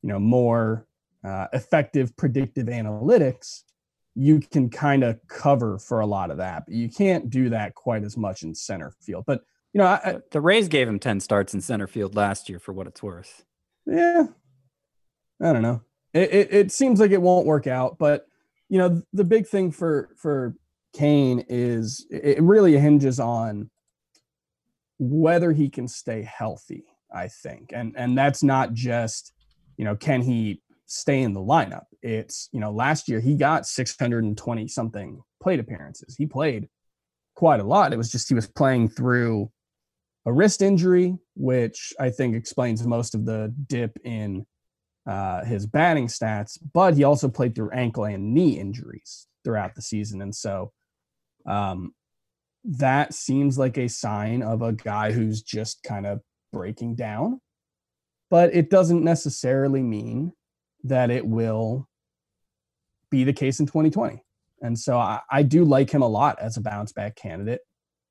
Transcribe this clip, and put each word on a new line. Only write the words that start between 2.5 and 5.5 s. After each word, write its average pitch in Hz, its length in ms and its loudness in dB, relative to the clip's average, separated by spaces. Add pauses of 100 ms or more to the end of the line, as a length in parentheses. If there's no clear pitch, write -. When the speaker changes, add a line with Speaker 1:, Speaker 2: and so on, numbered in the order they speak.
Speaker 1:
analytics, 120 960 0 (520)
you 147 240 6
can 139 300 0
kinda 131 580 0
cover 117 520 0